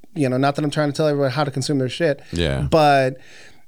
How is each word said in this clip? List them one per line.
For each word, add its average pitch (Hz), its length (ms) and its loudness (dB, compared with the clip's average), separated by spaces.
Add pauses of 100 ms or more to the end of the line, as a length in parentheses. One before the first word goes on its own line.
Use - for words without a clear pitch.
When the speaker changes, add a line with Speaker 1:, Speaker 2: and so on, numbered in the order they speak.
(140)
Speaker 1:
You 139 160 0
know, 127 80 0
not 139 180 0
that 151 80 -2
I'm 147 60 -2
trying 151 200 -2
to 139 60 -8
tell 156 100 0
everyone 143 260 0
how 147 120 -2
to 139 60 -2
consume 139 280 -2
their 131 120 0
shit. 151 320 -2 (100)
Speaker 2:
Yeah. 82 380 0
Speaker 1:
But, 139 480 2 (500)